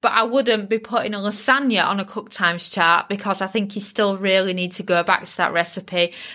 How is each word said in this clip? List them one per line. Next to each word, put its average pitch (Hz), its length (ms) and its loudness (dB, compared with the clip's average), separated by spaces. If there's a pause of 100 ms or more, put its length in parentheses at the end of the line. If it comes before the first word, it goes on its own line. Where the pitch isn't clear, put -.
But - 120 0
I 226 100 2
wouldn't 226 480 2
be 220 80 0
putting 220 340 -2
a 208 60 -6
lasagna 208 640 2
on 202 160 0
a 196 60 -6
Cook - 240 -12
Times 170 400 -2
chart 170 400 2
because 196 320 -2
I 185 60 -2
think 202 260 -2
you 196 80 -6
still 202 340 0
really 190 380 2
need 180 180 -4
to - 100 -6
go 175 200 2
back 180 240 2
to - 100 -8
that 202 160 0
recipe 175 600 -2 (200)